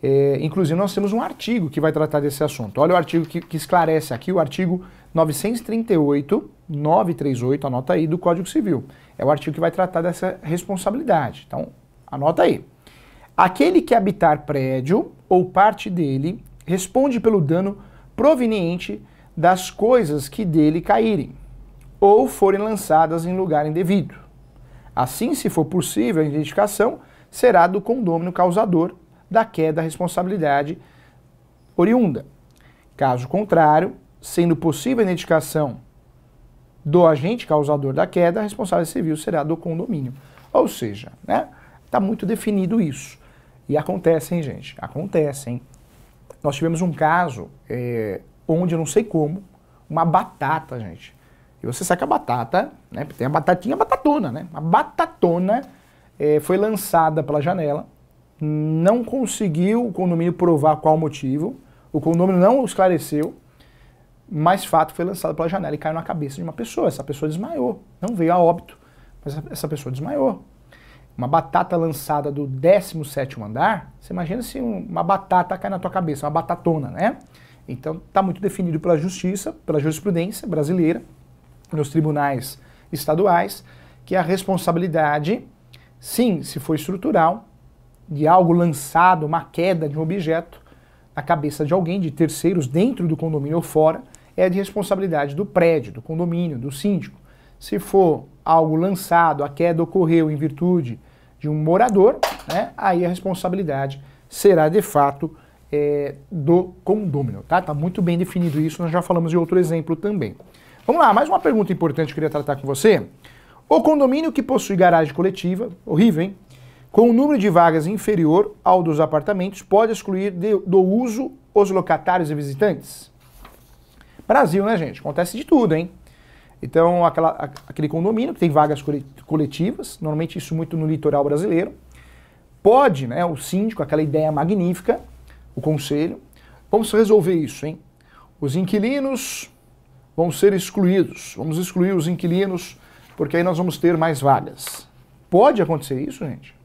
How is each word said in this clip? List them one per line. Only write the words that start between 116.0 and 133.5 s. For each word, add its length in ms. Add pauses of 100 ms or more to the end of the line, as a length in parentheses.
hein? 120 (540)
Com 180
o 40
número 260
de 100
vagas 380
inferior 760
ao 200
dos 180
apartamentos, 640
pode 300
excluir 380
de, 280
do 240
uso 500 (220)
os 160
locatários 600
e 40
visitantes? 760 (1200)
Brasil, 380
né, 100
gente? 240
Acontece 380
de 60
tudo, 300
hein? 160 (680)
Então, 460
aquela, 240
a-, 200 (160)
aquele 220
condomínio 460
que 60
tem 100
vagas 320
cole-, 240 (180)
coletivas, 760
normalmente 360
isso 180
muito 220
no 100
litoral 380
brasileiro, 480 (920)
pode, 440
né, 180
o 120
síndico, 460